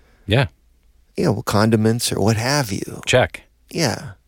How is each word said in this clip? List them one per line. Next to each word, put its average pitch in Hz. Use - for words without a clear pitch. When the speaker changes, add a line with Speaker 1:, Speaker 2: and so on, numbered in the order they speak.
Speaker 1:
Yeah. 123
Speaker 2:
you -
know, 110
condiments 110
or 87
what 107
have 123
you. -
Speaker 1:
Check. -
Speaker 2:
Yeah. 120